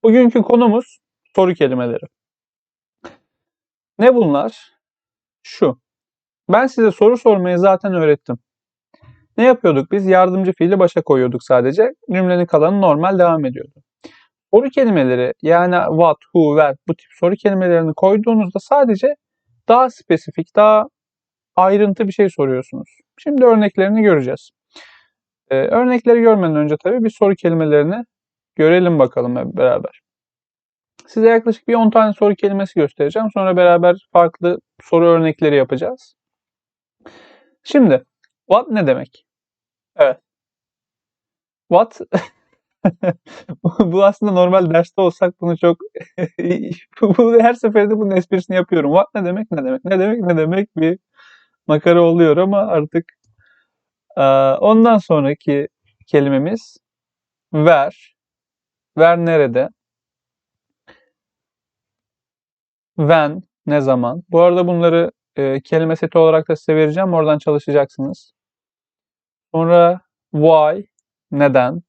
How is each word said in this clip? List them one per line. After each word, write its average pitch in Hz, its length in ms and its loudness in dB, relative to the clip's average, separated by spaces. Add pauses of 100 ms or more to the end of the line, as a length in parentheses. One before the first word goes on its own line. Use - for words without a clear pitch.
Bugünkü 233 380 4
konumuz 240 580 -2 (360)
soru 185 180 0
kelimeleri. 127 520 -4 (1900)
Ne 247 160 4
bunlar? 175 560 -4 (720)
Şu. - 360 -4 (720)
Ben 233 180 2
size 226 240 0
soru 226 260 2
sormayı 180 400 0
zaten 190 360 0
öğrettim. 151 460 -2 (960)
Ne 220 60 0
yapıyorduk 180 480 0
biz? 196 160 -4
Yardımcı 185 500 0
fiili 185 220 0
başa 175 220 0
koyuyorduk 127 420 -2
sadece. 147 500 0 (180)
Cümlenin 180 340 -2
kalanı 175 360 0
normal 180 380 0
devam 165 260 2
ediyordu. - 380 -12 (680)
Soru 254 160 2
kelimeleri, 139 720 -2
yani 175 340 0
what, 165 460 0
who, 151 360 0
where, 143 180 2 (120)
bu 165 80 -6
tip - 140 -20 (100)
soru 180 160 0
kelimelerini 175 580 -2
koyduğunuzda 208 680 -2
sadece 277 560 0 (540)
daha 247 200 2
spesifik, - 680 -8
daha 214 300 4 (680)
ayrıntı 202 520 0
bir 190 60 -6
şey 196 160 0
soruyorsunuz. 131 600 -6 (300)
Şimdi 277 260 0
örneklerini 214 560 2
göreceğiz. 147 500 -2 (1000)
Ee, 135 40 -2
örnekleri 233 680 0
görmeden 196 340 2
önce 151 280 -2
tabii 226 200 -2
bir 220 60 -2
soru 196 260 0
kelimelerini 160 680 -2 (500)
görelim 170 440 2
bakalım 123 360 -2
hep 123 100 -8
beraber. 127 560 -4 (1040)
Size 226 220 2
yaklaşık 226 380 0
bir 233 80 0
on 226 140 2
tane 220 240 2
soru 208 220 0
kelimesi 196 440 -4
göstereceğim. 165 540 -4
Sonra 190 240 -2
beraber 175 380 4 (180)
farklı 175 460 0 (220)
soru 170 240 0
örnekleri 160 500 0
yapacağız. 151 600 -4 (1500)
Şimdi, 185 400 2 (460)
what 233 200 2
ne 208 180 -2
demek? - 380 -6 (720)
Evet. 139 220 0 (1500)
What? 208 320 0 (840)
<laughs> 175 360 -4 (440)
Bu, 175 280 -2
bu 190 120 0
aslında 202 280 0
normal 180 420 2
derste 170 280 -2
olsak 180 400 -2
bunu 170 160 -4
çok, 170 200 0 (400)
<laughs> - 840 -8
bu, 233 400 2
her 240 120 0
seferinde 214 440 -2
bunun 202 140 -4
esprisini 185 440 -4
yapıyorum. 165 360 -2
What 190 240 2
ne 196 100 -6
demek, 202 260 -8
ne 180 140 -8
demek, 262 200 -8
ne 196 140 -2
demek, 214 200 -4
ne 175 180 -2
demek 175 400 -4
bir 165 220 -2 (680)
makara 170 340 2
oluyor 165 360 2
ama 196 200 0
artık, 170 480 -4 (1120)
e, - 40 -2 (400)
ondan 220 360 4
sonraki 147 720 -2 (400)
kelimemiz 143 720 -2 (720)
where. 156 400 2 (1080)
Where 170 280 2
nerede? 139 440 0 (3250)
When 156 460 0 (220)
ne 147 160 -2
zaman? 131 480 -4
Bu 170 120 2
arada 175 260 2
bunları, 170 440 0 (240)
e, 139 260 -4
kelime 160 340 -4
seti 165 220 -4
olarak 160 320 2
da 160 60 -2
size 156 200 -4
vereceğim. 160 380 -2
Oradan 156 240 0
çalışacaksınız. 143 960 -4 (1200)
Sonra 170 480 2 (300)
why 156 560 0 (440)
neden? 139 580 0